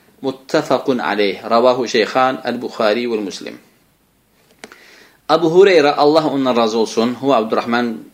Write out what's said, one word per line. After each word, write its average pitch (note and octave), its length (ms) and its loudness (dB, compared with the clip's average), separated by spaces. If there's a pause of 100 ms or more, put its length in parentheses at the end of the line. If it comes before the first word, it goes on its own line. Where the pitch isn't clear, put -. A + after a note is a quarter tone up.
(220)
muttafaqun C3+ 760 -2
aleyh. G2 440 -2
Ravahu A#2+ 440 2
Şeyxan B2+ 560 0
Əl-Buxari A#2+ 640 -2
vəl A2+ 160 -4
Muslim. F2 360 -12 (1700)
Abu E3 260 2
Hureyra, F3+ 420 6
Allah D3+ 300 2
ondan C3 300 0
razı A#2 220 0
olsun, A2+ 360 -2
huwa C3+ 220 0
Abdurrahman A#2 600 -2 (160)